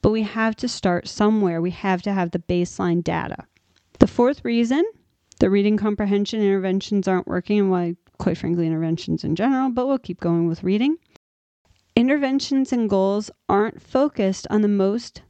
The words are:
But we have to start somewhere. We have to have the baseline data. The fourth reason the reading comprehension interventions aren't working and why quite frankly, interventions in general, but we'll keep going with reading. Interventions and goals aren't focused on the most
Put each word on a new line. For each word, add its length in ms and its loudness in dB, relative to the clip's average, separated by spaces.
But 100 4
we 100 0
have 340 -2
to 120 -6
start 400 -2
somewhere. 520 2
We 120 -2
have 300 -2
to 100 -4
have 180 -2
the 80 -4
baseline 640 -2
data. 440 -6
The 80 6
fourth 380 0
reason 400 2
the 100 4
reading 260 4
comprehension 640 -2
interventions 680 0
aren't 180 0
working 340 -2
and 100 2
why 260 -2
quite 180 -2
frankly, 300 -2
interventions 580 -2
in 120 -2
general, 340 0
but 160 -2
we'll 120 0
keep 220 -10
going 280 0
with 140 -4
reading. 340 0
Interventions 760 2
and 180 0
goals 400 0
aren't 340 0
focused 680 0
on 120 2
the 60 2
most 600 0